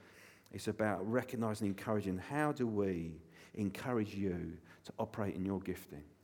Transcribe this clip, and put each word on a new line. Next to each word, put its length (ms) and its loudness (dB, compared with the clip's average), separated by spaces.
It's 160 -6
about 420 2
recognizing 580 2
and 100 0
encouraging. 400 2
How 340 0
do 140 0
we 460 2
encourage 600 0
you 420 -2
to 120 -14
operate 380 -2
in 100 0
your 140 2
gifting? 440 -6